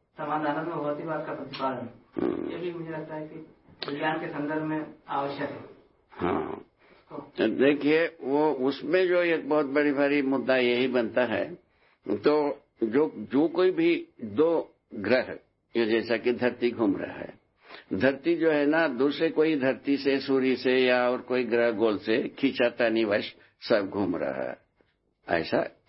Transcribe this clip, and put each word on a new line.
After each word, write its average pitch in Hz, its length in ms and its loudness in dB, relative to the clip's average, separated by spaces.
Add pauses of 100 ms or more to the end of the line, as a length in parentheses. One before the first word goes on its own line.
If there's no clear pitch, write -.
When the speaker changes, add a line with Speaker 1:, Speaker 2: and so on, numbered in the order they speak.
(180)
Speaker 1:
समाधानात्मक 156 580 -4
भौतिकवाद 147 500 -6
का - 80 -8
प्रतिपादन, 127 560 -6 (320)
Speaker 2:
हम्म। - 300 -2
Speaker 1:
ये 165 60 -8
भी 175 140 -6
मुझे 160 200 -10
लगता 156 240 -10
है 156 120 -8
कि 156 80 -16 (520)
विज्ञान 156 320 -4
के - 80 -6
संदर्भ 147 340 -4
में 156 320 -6 (140)
आवश्यक 143 420 -6
है। - 140 -14 (480)
Speaker 2:
हाँ। 87 540 -4 (480)
Speaker 1:
तो 160 340 -2
Speaker 2:
देखिए, 147 760 2
वो 147 300 2
उसमें 139 560 0
जो 175 160 2
एक 156 260 0
बहुत 151 160 2
बड़ी 147 260 2
भारी 143 300 2
मुद्दा 131 360 2
यही 123 300 2
बनता 123 360 2
है, 110 320 -2 (540)
तो 143 520 2 (220)
जो, 139 320 2
जो 113 320 0
कोई 180 240 2
भी 165 360 0 (160)
दो 143 520 0 (200)
ग्रह, 101 420 0 (380)
ये 117 100 2
जैसा 113 320 2
कि 120 160 0
धरती 120 380 0
घूम 101 260 0
रहा 82 200 -10
है, - 160 -12 (600)
धरती 135 420 2
जो 160 160 2
है 147 140 2
ना, 156 220 2
दूसरे 143 420 0
कोई 156 300 2
धरती 131 380 0
से, 135 220 0
सूर्य 131 360 2
से 127 220 2
या 123 320 4
और 123 120 -2
कोई 127 220 -2
ग्रह 117 280 2
गोल 107 260 2
से 110 300 0
खींचातानी 120 760 0
वश 107 320 -2 (260)
सब 101 280 2
घूम 95 260 -2
रहा 67 340 -4
है, - 80 -10 (720)
ऐसा 87 460 -2 (140)